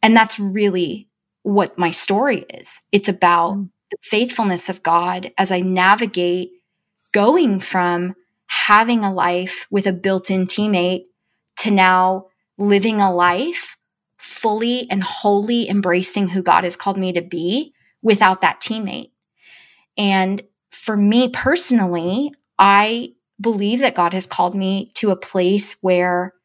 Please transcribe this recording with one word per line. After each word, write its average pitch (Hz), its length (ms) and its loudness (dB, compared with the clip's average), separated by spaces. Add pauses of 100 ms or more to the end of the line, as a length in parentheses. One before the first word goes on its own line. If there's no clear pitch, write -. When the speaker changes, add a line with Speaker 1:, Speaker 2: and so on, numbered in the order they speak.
Speaker 1:
And 226 160 6
that's 220 220 4
really 196 680 -2 (340)
what 202 340 0
my 175 140 0
story 214 600 -2
is. - 320 -10 (100)
It's 202 160 2
about 175 460 2
Speaker 2:
Mm. 202 160 -8 (200)
Speaker 1:
the - 100 -12
faithfulness 214 680 -2
of 185 140 -8
God 175 540 -2
as 190 140 0
I 180 100 0
navigate 185 920 2 (600)
going 220 460 2
from 180 560 -2 (320)
having 226 580 2
a 196 80 0
life 180 580 -2
with 202 160 0
a 190 60 0
built-in 185 540 -2
teammate 185 600 -2 (520)
to 226 120 -2
now 185 560 4 (320)
living 202 420 2
a 190 120 2
life 175 640 -2 (400)
fully 233 760 -4
and 196 120 -2
wholly 208 680 -2
embracing 190 600 -2
who 185 140 -4
God 175 220 4
has 175 120 -4
called 196 200 -4
me 185 160 -4
to 170 100 -2
be 180 500 -4 (300)
without 202 380 4
that - 200 0
teammate. - 500 -10 (840)
And 196 460 0 (280)
for - 260 -6
me 214 320 4
personally, 240 1040 0 (260)
I 214 560 4 (260)
believe 214 400 0
that 269 140 0
God 175 200 0
has 185 120 -4
called 180 280 -2
me 196 400 -4
to 214 160 -2
a 185 60 0
place 190 640 -2
where 180 540 0 (100)